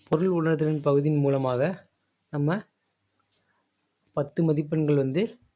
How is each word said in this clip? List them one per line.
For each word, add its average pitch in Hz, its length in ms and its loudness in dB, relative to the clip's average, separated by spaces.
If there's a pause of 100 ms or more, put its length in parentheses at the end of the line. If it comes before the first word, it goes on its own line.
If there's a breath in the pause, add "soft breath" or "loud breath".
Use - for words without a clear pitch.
பொருள் 170 340 0
உணர்திறன் 156 380 0
பகுதியின் 143 380 2
மூலமாக 139 720 -2 (400)
நம்ம 151 320 -2 (1500)
பத்து 147 300 -4
மதிப்பெண்கள் 151 520 0
வந்து 139 440 -2 (160)